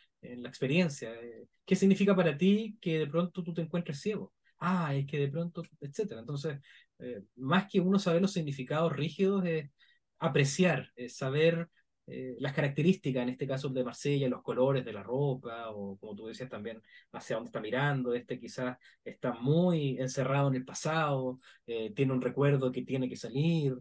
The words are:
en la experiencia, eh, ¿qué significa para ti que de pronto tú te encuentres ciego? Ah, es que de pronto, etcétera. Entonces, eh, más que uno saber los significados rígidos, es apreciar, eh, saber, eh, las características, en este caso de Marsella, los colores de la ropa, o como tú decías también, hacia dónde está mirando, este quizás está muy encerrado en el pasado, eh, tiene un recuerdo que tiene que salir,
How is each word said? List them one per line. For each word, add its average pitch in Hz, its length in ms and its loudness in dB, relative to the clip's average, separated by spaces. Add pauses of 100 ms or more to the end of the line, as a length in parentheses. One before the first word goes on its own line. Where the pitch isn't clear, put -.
(220)
en 123 200 -12
la 123 60 -10
experiencia, 139 680 -2
eh, 117 320 -16 (180)
¿qué 190 120 2
significa 196 400 6
para 165 200 4
ti 208 440 2
que 160 180 0
de 151 80 0
pronto 175 360 -2
tú 170 120 -6
te 170 80 -4
encuentres 165 380 -4
ciego? - 320 -6 (280)
Ah, 165 340 0
es 139 120 0
que 147 120 -4
de 143 100 2
pronto, 165 340 -4 (180)
etcétera. 143 400 -6
Entonces, 143 380 -6 (400)
eh, 123 240 -10 (140)
más 156 340 2
que 196 100 4
uno 190 180 4
saber 175 240 2
los 196 100 0
significados 151 600 -2
rígidos, 190 520 0
es 160 260 -2 (480)
apreciar, 151 800 2
eh, 123 120 -10
saber, 160 600 2 (400)
eh, 127 320 -10
las 143 140 -2
características, 143 680 2
en 123 60 0
este 127 180 -4
caso 139 220 -4
de 127 160 0
Marsella, 139 440 0
los 127 140 -4
colores 127 420 2
de 113 80 -8
la 101 100 -10
ropa, 117 680 -4
o 101 280 -8
como 107 180 -12
tú 110 100 -12
decías 113 220 -10
también, 110 340 -10 (300)
hacia 117 240 -6
dónde 120 120 -6
está - 120 -6
mirando, 127 540 0
este 123 260 -6
quizás 123 380 -6 (260)
está 117 300 -4
muy 151 680 2
encerrado 139 480 2
en 131 80 4
el 127 80 -2
pasado, 139 720 -2 (280)
eh, 113 280 -4
tiene 135 200 2
un 127 80 2
recuerdo 131 500 4
que 127 100 -4
tiene 127 260 -2
que 123 80 -8
salir, 143 640 0